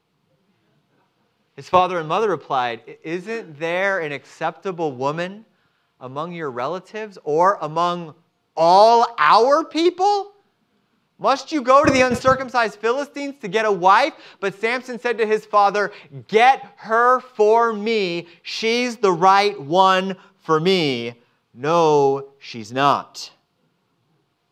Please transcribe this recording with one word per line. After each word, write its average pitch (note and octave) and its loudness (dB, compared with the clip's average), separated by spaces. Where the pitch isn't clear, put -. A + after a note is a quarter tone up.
His C#3 -20
father F3+ 0
and D#3 -8
mother G#3 -2
replied, B2 -4
"I-, D3+ -20
isn't F3+ -12
there F#3 -4
an D3+ -8
acceptable E3 -8
woman E3 -8
among D3 -12
your E3 -10
relatives F3+ -10
or E3 2
among E3 -4
all G#3 6
our A3+ 4
people? F#4 -2
Must C4 -2
you D4 -2
go C4+ 4
to D4 2
the C4 2
uncircumcised B3+ -2
Philistines C#4 -6
to G#3+ -12
get G#3+ -2
a G#3+ 0
wife?" G3 2
But F#3+ -6
Samson B3 -6
said A#3+ -4
to A3+ 0
his G#3+ -2
father, G3+ 0
"Get A#3 4
her A#3 2
for A3+ 2
me. G3+ -4
She's A#3 -4
the F#3+ 0
right G3 2
one F#3 0
for D#3 0
me." C#3+ -2
No, C#3+ 0
she's A2+ -16
not. C3 -2